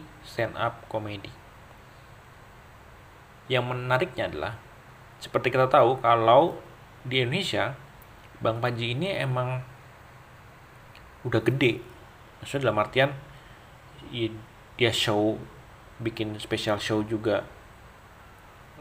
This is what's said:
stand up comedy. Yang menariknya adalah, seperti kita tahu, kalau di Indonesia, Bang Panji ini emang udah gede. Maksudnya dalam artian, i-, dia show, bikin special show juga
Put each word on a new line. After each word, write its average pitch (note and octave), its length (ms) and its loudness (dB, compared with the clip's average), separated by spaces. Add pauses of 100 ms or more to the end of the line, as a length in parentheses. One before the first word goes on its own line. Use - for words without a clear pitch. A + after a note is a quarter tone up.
(240)
stand - 320 -4
up A#2 320 -6
comedy. G#2 480 -8 (2250)
Yang B2 240 0
menariknya B2+ 560 -2
adalah, D#2 240 -6 (680)
seperti - 320 -2
kita C3 160 4
tahu, B2+ 320 6
kalau A#2 560 6 (480)
di C3 160 0
Indonesia, B2+ 560 -2 (640)
Bang A2+ 160 0
Panji A#2+ 400 -2
ini F#3+ 160 -2
emang B2+ 480 -2 (1600)
udah A#2 240 -2
gede. B2+ 320 2 (640)
Maksudnya C#3 240 -4
dalam G#2+ 160 2
artian, C3+ 320 2 (960)
i-, A2+ 240 -4 (480)
dia A#2 80 4
show, G#2+ 480 0 (640)
bikin G#2+ 400 -6
special G#2+ 400 -2
show G#2+ 240 0
juga G#2+ 400 0 (1400)